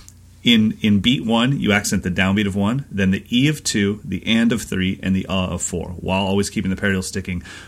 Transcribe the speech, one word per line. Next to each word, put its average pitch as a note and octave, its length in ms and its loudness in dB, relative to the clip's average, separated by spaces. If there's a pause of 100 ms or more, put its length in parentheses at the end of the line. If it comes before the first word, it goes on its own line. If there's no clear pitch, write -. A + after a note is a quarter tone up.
(460)
in, A#2 340 4
in G#2 200 4
beat A#2+ 260 0
one, A#2 320 2
you G#2 140 2
accent G2+ 320 0
the F#2 60 -2
downbeat G2 360 2
of F#2+ 80 -4
one, G#2+ 360 0
then F#2+ 200 2
the G2 180 -2
E B2+ 200 2
of D3+ 160 -2
two, G2+ 400 0
the F#2+ 200 -6
and A2+ 280 2
of A2+ 100 -2
three, F#2+ 400 -2
and F#2+ 120 0
the F#2+ 120 -2
uh F#2 220 -2
of F2 140 -4
four, E2 280 -4
while F#2 340 -2
always G2 240 0
keeping F#2+ 220 -2
the F#2 100 -4
paradiddle F#2+ 220 0
sticking. F2+ 400 -6 (240)